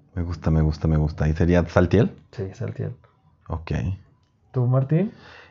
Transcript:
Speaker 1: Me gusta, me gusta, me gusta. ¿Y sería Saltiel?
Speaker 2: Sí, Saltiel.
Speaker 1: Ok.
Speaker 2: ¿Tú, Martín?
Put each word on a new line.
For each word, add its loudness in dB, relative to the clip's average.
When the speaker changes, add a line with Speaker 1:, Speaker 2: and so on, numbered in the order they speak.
Speaker 1:
Me -4
gusta, -4
me 4
gusta, 0
me 2
gusta. 0
¿Y 0
sería 4
Saltiel? 4
Speaker 2:
Sí, -8
Saltiel. -8
Speaker 1:
Ok. -8
Speaker 2:
¿Tú, -2
Martín? 0